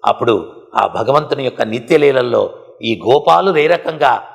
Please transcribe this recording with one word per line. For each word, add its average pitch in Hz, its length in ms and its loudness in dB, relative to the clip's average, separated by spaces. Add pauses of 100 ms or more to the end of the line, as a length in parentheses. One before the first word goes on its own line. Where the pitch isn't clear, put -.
అప్పుడు 104 580 -2 (120)
ఆ 98 120 0
భగవంతుని 135 560 -2
యొక్క - 180 -6
నిత్యలీలల్లో 123 920 0 (280)
ఈ 113 280 -4
గోపాలులు 170 480 2
ఏ 151 100 2
రకంగా 156 560 0 (120)